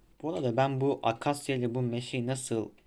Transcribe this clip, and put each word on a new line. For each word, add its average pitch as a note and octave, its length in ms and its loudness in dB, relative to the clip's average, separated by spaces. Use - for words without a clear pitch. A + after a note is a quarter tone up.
Bu D#3 120 -4
arada B2+ 240 0
ben C3+ 240 2
bu C#3 220 2
akasya C#3 520 0
ile A#2+ 200 0
bu B2+ 60 0
meşeyi B2 460 -2
nasıl, B2+ 420 -2